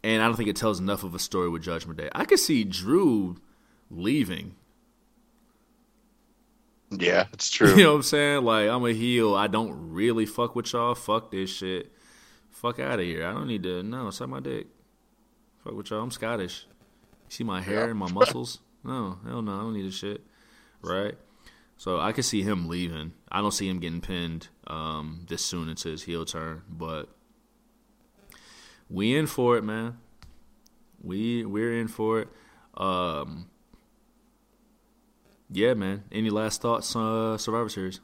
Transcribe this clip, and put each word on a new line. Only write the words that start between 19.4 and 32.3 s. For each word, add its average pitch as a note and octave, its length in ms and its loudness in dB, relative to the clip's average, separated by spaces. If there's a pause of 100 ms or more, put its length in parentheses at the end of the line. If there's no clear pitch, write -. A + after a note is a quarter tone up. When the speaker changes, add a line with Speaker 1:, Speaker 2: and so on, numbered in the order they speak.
Speaker 1:
no. G#2 120 -4
I G2 60 -6
don't A2 140 -6
need G2 120 -6
this F#2+ 80 -8
shit. G2+ 280 -8 (600)
Right? F#2 320 -4 (640)
So F2+ 240 -2
I G2+ 120 0
could B2 120 -2
see G#2 180 0
him F#2 260 0
leaving. E2+ 440 -4 (180)
I G2 100 -2
don't G#2 120 0
see G2 160 -2
him F#2 100 -2
getting E2 220 -4
pinned, E2+ 480 -6 (180)
um, D#2 640 -8
this E2 160 -4
soon E2 240 -4
into D#2+ 220 -6
his D#2 120 -8
heel E2 220 -6
turn. D#2+ 440 -8
But D#2+ 400 -8 (1800)
we G2+ 260 2
in D3+ 140 2
for A#2+ 280 4
it, G#2+ 60 0
man. A2+ 360 -6 (1040)
We, A2 420 -2
we're A2+ 360 -2
in A2 80 -4
for A2 320 0
it. - 80 -8 (480)